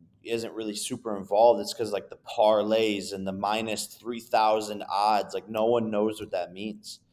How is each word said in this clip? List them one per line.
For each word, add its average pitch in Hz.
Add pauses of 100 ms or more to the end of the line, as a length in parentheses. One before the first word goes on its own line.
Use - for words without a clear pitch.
(220)
isn't 113
really 107
super 113
involved. 104
It's 117
'cause, 107
like, 98
the -
parlays 107
and 95
the 95
minus 104
three 117
thousand 110
odds, 101
like, 95
no 110
one 117
knows 107
what 101
that 87
means. 104 (120)